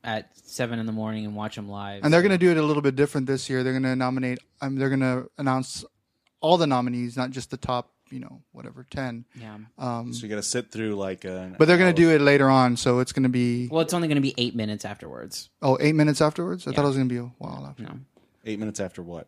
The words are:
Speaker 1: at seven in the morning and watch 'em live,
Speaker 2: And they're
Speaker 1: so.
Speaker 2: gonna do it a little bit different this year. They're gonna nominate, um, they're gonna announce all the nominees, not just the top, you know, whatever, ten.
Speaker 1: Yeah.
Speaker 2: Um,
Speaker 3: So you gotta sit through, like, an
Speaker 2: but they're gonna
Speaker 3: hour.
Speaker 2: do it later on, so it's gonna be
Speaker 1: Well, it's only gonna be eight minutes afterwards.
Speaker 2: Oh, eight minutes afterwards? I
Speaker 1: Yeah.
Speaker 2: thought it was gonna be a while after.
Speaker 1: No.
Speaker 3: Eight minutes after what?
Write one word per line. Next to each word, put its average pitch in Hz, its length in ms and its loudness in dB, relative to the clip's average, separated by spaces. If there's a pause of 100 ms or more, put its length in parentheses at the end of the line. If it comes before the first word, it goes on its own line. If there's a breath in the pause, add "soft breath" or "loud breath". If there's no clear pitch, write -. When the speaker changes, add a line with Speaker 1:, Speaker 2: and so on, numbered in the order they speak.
Speaker 1:
at 110 280 -8 (160)
seven 117 320 -6
in 113 60 -6
the 113 80 -6
morning 110 320 -6
and 104 100 -10
watch 107 220 -10
'em 101 120 -12
live, 101 340 -12
Speaker 2:
And 151 100 2
they're 170 80 6
Speaker 1:
so. 196 80 4
Speaker 2:
gonna 190 100 4
do 180 100 6
it 165 80 4
a 156 60 2
little 151 180 2
bit 139 140 2
different 143 320 0
this 135 220 -4
year. 127 140 -2
They're 131 100 0
gonna 131 220 -2
nominate, 127 440 -2 (220)
um, 135 160 -6
they're 135 120 0
gonna 131 360 0 (120)
announce 131 460 -2 (560)
all 165 180 6
the 170 100 4
nominees, 123 500 -2
not 127 140 -4
just 131 200 -10
the 127 60 -8
top, 123 340 -6 (180)
you 131 100 -14
know, 131 220 -18 (120)
whatever, 127 360 -18
ten. 123 360 -8 (100)
Speaker 1:
Yeah. 110 220 -16 (200)
Speaker 2:
Um, 120 360 -6
Speaker 3:
So 120 100 -10
you 107 60 -12
gotta 104 140 -4
sit - 280 -6
through, 107 240 -4
like, 95 300 -6
an 92 340 -10
Speaker 2:
but 156 80 8
they're 175 100 8
gonna 185 120 6
Speaker 3:
hour. 170 40 4
Speaker 2:
do 165 180 8
it 151 100 6
later 143 280 6
on, 127 280 6
so 123 220 2
it's 127 120 -2
gonna 131 160 2
be 123 400 0
Speaker 1:
Well, 156 140 0
it's 165 120 -2
only 170 140 0
gonna 147 140 2
be 135 160 0
eight 120 180 -2
minutes 107 300 -6
afterwards. - 640 -14 (120)
Speaker 2:
Oh, 131 200 4
eight 151 140 4
minutes 151 260 4
afterwards? 175 440 0
I - 60 -6
Speaker 1:
Yeah. 135 60 -2
Speaker 2:
thought 147 80 4
it - 40 4
was 135 80 0
gonna 131 120 0
be 123 80 -4
a 120 220 -10
while - 280 -12
after. 143 160 -16
Speaker 1:
No. - 160 -14 (460)
Speaker 3:
Eight 107 140 -6
minutes 107 200 -8
after 95 240 -8
what? 85 240 -14